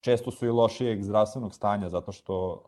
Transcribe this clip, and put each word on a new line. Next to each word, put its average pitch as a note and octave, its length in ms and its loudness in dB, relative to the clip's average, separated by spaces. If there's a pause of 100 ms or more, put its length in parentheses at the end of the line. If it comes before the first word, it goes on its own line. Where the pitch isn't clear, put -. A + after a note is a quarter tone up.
često A#2+ 300 2
su - 160 -6
i A#2 40 2
lošijeg A#2 520 2
zdravstvenog G#2+ 520 0
stanja, G2+ 340 -2
zato F2 240 -6
što, F#2 560 -6